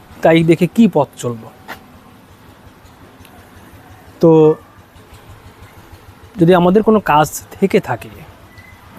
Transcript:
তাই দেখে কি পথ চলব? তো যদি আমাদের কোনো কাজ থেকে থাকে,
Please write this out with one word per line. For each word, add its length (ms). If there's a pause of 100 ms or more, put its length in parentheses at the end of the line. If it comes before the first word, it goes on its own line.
(220)
তাই 220
দেখে 240
কি 260
পথ 140 (100)
চলব? 200 (2750)
তো 360 (1800)
যদি 180
আমাদের 280
কোনো 160
কাজ 440 (160)
থেকে 200
থাকে, 300 (880)